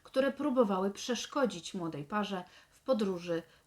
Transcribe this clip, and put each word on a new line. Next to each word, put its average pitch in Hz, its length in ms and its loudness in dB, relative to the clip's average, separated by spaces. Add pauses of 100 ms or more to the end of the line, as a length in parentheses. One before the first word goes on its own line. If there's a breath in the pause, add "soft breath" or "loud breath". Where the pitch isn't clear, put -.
które 269 300 2
próbowały 233 580 2
przeszkodzić 220 840 -2
młodej 160 300 -4
parze 196 400 -4 (260 loud breath)
w - 100 -20
podróży 175 600 0 (240 soft breath)